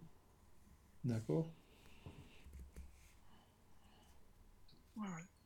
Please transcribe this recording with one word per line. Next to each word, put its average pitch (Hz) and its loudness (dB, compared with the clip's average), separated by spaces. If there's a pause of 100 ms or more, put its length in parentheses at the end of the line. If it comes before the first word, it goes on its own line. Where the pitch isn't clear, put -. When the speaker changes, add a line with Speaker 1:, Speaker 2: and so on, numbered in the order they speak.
(1040)
Speaker 1:
D'accord ? 147 10 (3500)
Speaker 2:
Ouais, 214 4
ouais. 170 2 (220)